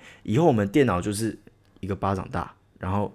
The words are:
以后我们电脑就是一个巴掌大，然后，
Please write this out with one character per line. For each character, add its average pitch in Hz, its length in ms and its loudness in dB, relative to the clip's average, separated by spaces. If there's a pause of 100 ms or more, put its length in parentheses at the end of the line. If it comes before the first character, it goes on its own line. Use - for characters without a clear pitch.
(240)
以 107 140 0
后 170 80 4
我 151 60 6
们 104 160 2
电 135 180 4
脑 92 160 2
就 104 100 -4
是 107 260 -4 (420)
一 92 80 -8
个 95 80 -4
巴 98 180 -2
掌 95 160 -4
大， - 240 -8 (260)
然 92 120 -4
后， 101 240 -2